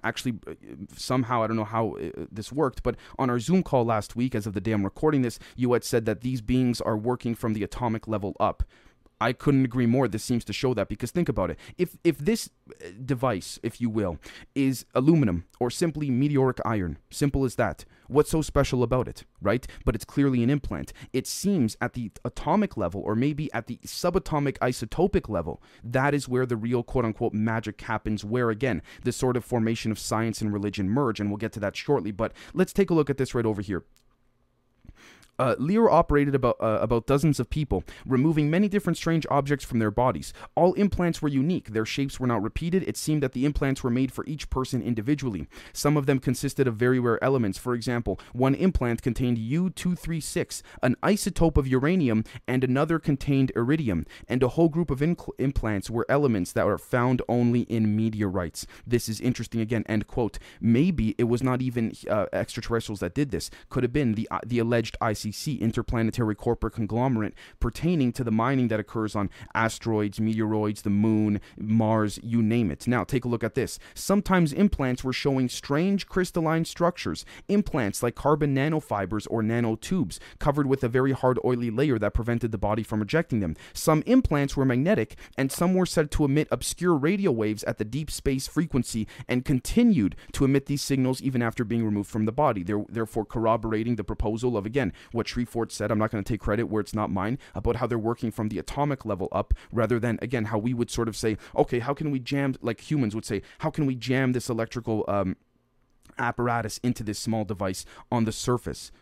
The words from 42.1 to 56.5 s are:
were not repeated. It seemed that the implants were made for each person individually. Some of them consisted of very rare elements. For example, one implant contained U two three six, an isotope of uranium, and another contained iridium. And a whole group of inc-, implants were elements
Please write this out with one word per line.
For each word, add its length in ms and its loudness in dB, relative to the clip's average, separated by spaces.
were 80 -2
not 160 0
repeated. 440 -2
It 100 -4
seemed 260 0
that 100 0
the 120 -2
implants 400 0
were 60 0
made 200 0
for 140 -8
each 240 -8
person 320 -2
individually. 680 -2
Some 240 2
of 80 0
them 140 4
consisted 460 0
of 100 0
very 220 4
rare 240 2
elements. 360 2
For 160 -2
example, 440 -4
one 220 2
implant 480 0
contained 340 0
U 320 0
two 260 -4
three 260 -4
six, 420 -6
an 200 2
isotope 560 2
of 100 2
uranium, 560 2
and 160 2
another 340 2
contained 560 2
iridium. 520 0
And 160 2
a 60 4
whole 220 4
group 200 -2
of 100 -2
inc-, 280 0
implants 520 -2
were 180 0
elements 440 2